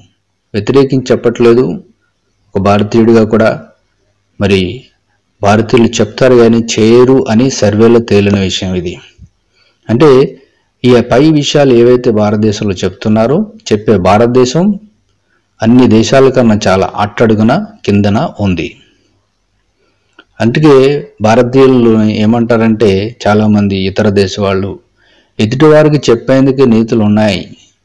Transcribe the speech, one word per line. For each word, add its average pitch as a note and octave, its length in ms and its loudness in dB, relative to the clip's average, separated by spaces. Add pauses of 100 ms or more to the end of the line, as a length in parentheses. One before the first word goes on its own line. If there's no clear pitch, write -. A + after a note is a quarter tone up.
(540)
వ్యతిరేకించి C3 580 0
చెప్పట్లేదు. A#2+ 720 0 (720)
ఒక G2 60 -2
భారతీయుడిగా G#2+ 640 2
కూడా A2 400 -2 (800)
మరి G2 420 -4 (580)
భారతీయులు A2 460 0
చెప్తారు B2 480 -2
కానీ A#2 280 2 (160)
చేయరు B2 500 2
అని B2 220 0
సర్వేలో A2+ 480 2
తేలిన G2+ 400 0
విషయం F#2 360 -6
ఇది. F2 220 -8 (920)
అంటే C#3 500 2 (460)
ఈ B2 160 4 (100)
పై D3 180 2
విషయాలు C#3+ 440 0
ఏవైతే B2 380 2
భారతదేశంలో G#2 640 -2
చెప్తున్నారో, A2 760 -2 (220)
చెప్పే G#2 240 0
భారతదేశం B2 840 0 (840)
అన్ని A#2+ 260 2
దేశాల A#2+ 420 2
కన్నా A#2 380 0
చాలా F#2+ 280 0
అట్టడుగున, A2 680 -2 (200)
కిందన G2+ 440 -2 (100)
ఉంది. F2+ 360 -6 (1700)
అందుకే C#3+ 640 2 (140)
భారతీయులు A#2+ 840 2
ఏమంటారంటే, A2 1120 -2 (120)
చాలామంది G#2 500 0
ఇతర F#2+ 320 -2
దేశ G2 300 -2
వాళ్ళు, G2 400 -4 (600)
"ఎదుటివారికి D3 720 2
చెప్పేందుకు C3 500 0
నీతులు A2+ 420 0
ఉన్నాయి, G#2 540 -2 (280)